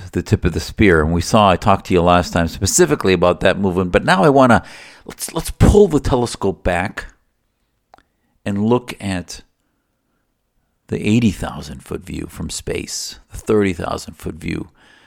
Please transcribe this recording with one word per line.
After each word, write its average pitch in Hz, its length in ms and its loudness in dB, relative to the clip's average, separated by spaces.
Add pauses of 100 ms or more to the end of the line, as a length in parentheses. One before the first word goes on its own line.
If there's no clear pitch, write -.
(100)
the 90 120 -2
tip - 220 -2
of 90 80 0
the - 80 -6
spear. 90 420 2
And 80 100 -2
we 87 100 -2
saw, 104 280 4
I 87 60 4
talked 98 300 0
to 95 80 0
you 87 80 4
last 87 300 2
time 85 160 0
specifically 135 680 0
about 87 260 2
that 90 180 2
movement, 92 340 -2
but 101 120 0
now 185 180 2
I 165 60 6
wanna, 131 340 4 (440)
let's, - 260 -12
let's 165 180 -6
pull 202 380 4
the 151 120 2
telescope 117 640 -2
back 90 440 -4 (1400)
and 101 220 -2
look 123 360 0
at 92 400 -8 (1400)
the - 200 -6
eighty 110 240 2
thousand 73 540 -10
foot - 160 -10
view 78 300 -10
from 82 180 -12
space, - 720 -10 (100)
the - 60 -18
thirty 101 380 0
thousand 82 400 -8
foot - 220 -12
view 82 340 -8 (360)